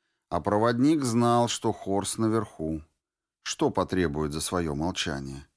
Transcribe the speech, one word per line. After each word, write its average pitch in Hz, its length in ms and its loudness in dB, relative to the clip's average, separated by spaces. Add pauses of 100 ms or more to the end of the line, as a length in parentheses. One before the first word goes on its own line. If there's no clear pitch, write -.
(300)
А 85 100 0
проводник 120 640 2
знал, 120 420 4
что 135 260 -2
Хорс 98 460 -2
наверху. 104 640 -2 (600)
Что - 260 0
потребует 78 600 0
за 76 80 -6
свое 82 340 -2
молчание? 71 720 -4 (100)